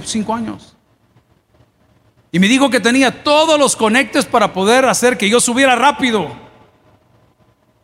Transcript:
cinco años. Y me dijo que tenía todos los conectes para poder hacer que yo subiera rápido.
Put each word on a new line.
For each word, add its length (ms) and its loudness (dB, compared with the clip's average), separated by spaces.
cinco 300 -6
años. 420 -12
Y 60 -4
me 100 4
dijo 220 2
que 100 0
tenía 440 0
todos 340 2
los 180 0
conectes 520 0
para 260 0
poder 320 2
hacer 320 0
que 100 -2
yo 120 2
subiera 360 2
rápido. 680 -2